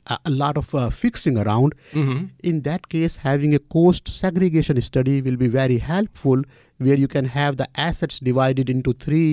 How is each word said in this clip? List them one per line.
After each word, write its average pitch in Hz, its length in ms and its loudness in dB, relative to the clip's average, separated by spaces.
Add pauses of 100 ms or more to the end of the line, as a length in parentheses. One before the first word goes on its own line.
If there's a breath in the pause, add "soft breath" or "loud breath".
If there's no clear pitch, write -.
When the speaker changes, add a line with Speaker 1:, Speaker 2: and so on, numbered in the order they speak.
Speaker 1:
a, 123 180 -4
a 165 40 -4 (140)
lot 147 140 -2
of, - 160 -6
uh, 123 160 0
fixing 151 480 -2
around. 110 380 2 (180 loud breath)
Speaker 2:
Mm-hmm. 143 320 -2 (180)
Speaker 1:
In 160 260 -2
that 175 200 -6
case, 165 280 -2
having 143 360 0
a 143 60 4
cost 170 480 2
segregation 165 760 0
study 135 400 0
will 127 240 -2
be - 20 4
very 127 320 2
helpful, 139 640 0 (360 soft breath)
where 135 260 2
you 135 60 0
can 135 160 -2
have 139 320 -2
the 131 100 -4 (200)
assets 160 320 -6
divided 131 500 0
into 127 240 -2
three 156 400 0